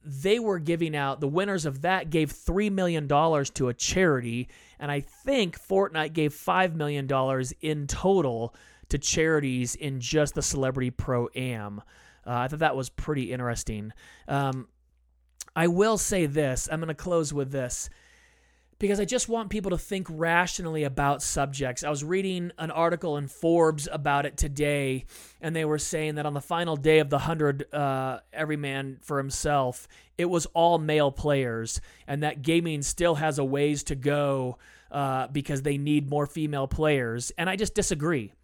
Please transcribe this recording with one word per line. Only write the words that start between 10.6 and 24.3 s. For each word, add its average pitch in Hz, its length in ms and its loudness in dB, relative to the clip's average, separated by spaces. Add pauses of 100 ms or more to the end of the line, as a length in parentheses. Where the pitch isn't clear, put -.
Pro-Am. 120 920 -4 (440)
Uh, 113 40 -10
I 123 180 -2
thought 151 120 -6
that 147 160 4
was 131 120 -4
pretty 135 420 -4
interesting. 117 600 -6 (340)
Um, 135 420 -2 (880)
I 165 120 2
will 202 320 4
say 180 280 0
this. 139 440 0
I'm 160 100 -4
gonna 160 140 -6
close 165 380 -2
with 139 200 -4
this, 127 380 -6 (880)
because 202 180 2
I 208 60 0
just 240 240 -2
want 226 220 -2
people 202 220 -2
to 170 60 0
think 190 320 -6
rationally 165 760 0
about 139 380 0
subjects. 139 640 -2
I 147 60 -2
was 147 120 -2
reading 180 560 -2
an 160 120 -6
article 165 480 0
in 139 100 -6
Forbes 160 640 4
about 143 320 0
it 139 140 -6